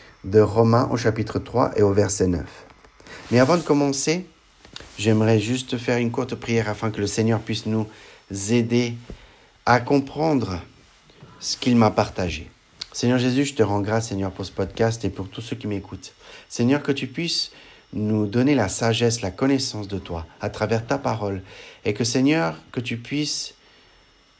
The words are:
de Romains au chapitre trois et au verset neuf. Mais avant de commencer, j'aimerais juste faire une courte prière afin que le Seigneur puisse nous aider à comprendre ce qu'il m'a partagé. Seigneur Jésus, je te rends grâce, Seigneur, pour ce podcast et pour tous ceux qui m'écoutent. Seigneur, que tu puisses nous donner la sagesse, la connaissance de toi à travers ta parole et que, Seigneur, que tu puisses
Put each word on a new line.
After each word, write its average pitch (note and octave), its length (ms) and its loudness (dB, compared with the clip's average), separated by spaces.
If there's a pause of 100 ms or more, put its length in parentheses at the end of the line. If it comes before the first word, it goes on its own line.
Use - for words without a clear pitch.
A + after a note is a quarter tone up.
(240)
de G2+ 160 6
Romains A2+ 500 4
au B2 60 0
chapitre A2+ 420 -2
trois - 380 0
et G#2 60 4
au G2+ 100 6
verset F#2+ 340 2
neuf. E2 380 -4 (680)
Mais A#2 80 4
avant D3+ 200 6
de D#3 40 -2
commencer, C#3+ 600 0 (720)
j'aimerais A2 440 4
juste B2+ 360 -4
faire A#2+ 220 0
une A#2 120 0
courte A#2+ 260 -4
prière A2+ 340 -2
afin G#2+ 200 -4
que G#2 120 -4
le G#2 40 0
Seigneur A2 340 2
puisse A2+ 260 -6
nous A2 200 0 (600)
aider A#2+ 460 2 (720)
à A#2+ 120 6
comprendre C3+ 840 0 (760)
ce - 200 -8
qu'il B2 180 2
m'a A2 140 6
partagé. F2 600 -4 (420)
Seigneur B2 260 0
Jésus, B2+ 260 2
je C#3 80 -6
te A2 100 2
rends G2+ 200 2
grâce, A2+ 260 -2
Seigneur, G2 220 -4
pour F#2+ 160 -10
ce - 60 -14
podcast A2+ 520 -2
et F#2+ 60 0
pour F#2+ 180 -10
tous - 140 -12
ceux - 120 -8
qui G#2+ 120 -10
m'écoutent. G2 480 -8 (340)
Seigneur, C3+ 340 2
que C#3+ 100 -2
tu C#3 140 -4
puisses E3 440 -4 (420)
nous G#2+ 340 0
donner B2+ 280 2
la G#2 160 2
sagesse, A#2 500 0
la F#2+ 100 -4
connaissance C3 560 -2
de G2 120 -6
toi E2 280 -8 (140)
à G2 80 -4
travers A2+ 380 -2
ta C#3 100 0
parole G#2+ 460 -4 (420)
et G#2+ 80 0
que, A#2+ 120 -2
Seigneur, D#3 540 2 (140)
que B2+ 80 -6
tu A#2 160 -6
puisses C#3+ 560 -6 (880)